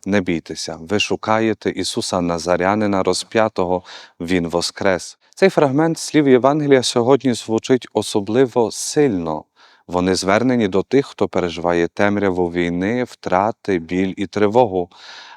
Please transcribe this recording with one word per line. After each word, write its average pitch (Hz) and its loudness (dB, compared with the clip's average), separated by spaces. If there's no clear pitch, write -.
"Не 98 0
бійтеся, 82 -6
ви 90 -4
шукаєте 107 -2
Ісуса 95 -4
Назарянина 90 0
розп'ятого, 92 0
Він 87 -2
воскрес". 85 -2
Цей 190 4
фрагмент 156 2
слів 147 0
Євангелія 135 4
сьогодні 123 2
звучить 113 -2
особливо 110 0
сильно. 87 -2
Вони 90 0
звернені 110 2
до 92 0
тих, 139 2
хто - -4
переживає 87 0
темряву 98 0
війни, 87 -2
втрати, 98 -2
біль 92 -2
і 98 -4
тривогу. 101 0